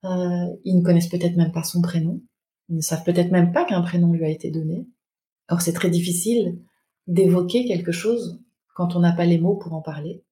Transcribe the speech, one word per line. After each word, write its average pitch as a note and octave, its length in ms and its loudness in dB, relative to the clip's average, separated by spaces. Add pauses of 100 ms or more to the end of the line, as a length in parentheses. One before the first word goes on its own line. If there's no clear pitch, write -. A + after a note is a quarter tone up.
Euh, F3+ 420 -2 (180)
ils F#3 120 2
ne F3 60 6
connaissent E3+ 260 4
peut-être F3 280 -2
même E3+ 160 2
pas E3 120 -4
son E3+ 180 -2
prénom. E3+ 380 -2 (480)
Ils E3+ 80 -4
ne D#3+ 40 -2
savent D#3+ 240 -4
peut-être F3 280 2
même F3 200 4
pas F4 120 0
qu'un F#3 180 -2
prénom F3 300 2
lui E3 120 0
a D#3 40 0
été D#3 220 -6
donné. D#3+ 360 -6 (640)
Or, F3 120 0
c'est E3+ 120 -2
très E3+ 180 0
difficile F3 680 0 (480)
d'évoquer F3+ 600 2
quelque F3 260 -2
chose G#3+ 500 -4 (320)
quand F3 200 -2
on F3 60 2
n'a E3+ 120 6
pas E3+ 120 0
les E3+ 140 4
mots F#3+ 180 2
pour F3 160 -12
en D#3+ 80 -8
parler. D3+ 520 -12